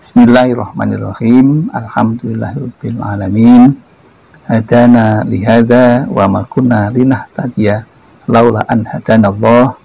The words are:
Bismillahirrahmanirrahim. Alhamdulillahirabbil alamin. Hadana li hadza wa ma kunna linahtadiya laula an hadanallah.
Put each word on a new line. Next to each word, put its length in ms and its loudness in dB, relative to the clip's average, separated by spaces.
Bismillahirrahmanirrahim. 1700 0
Alhamdulillahirabbil 1300 -8
alamin. 720 4
Hadana 800 2
li 160 -4
hadza 640 2
wa 240 -2
ma 160 -4
kunna 480 -2
linahtadiya 960 -4
laula 400 0
an 160 -2
hadanallah. 880 0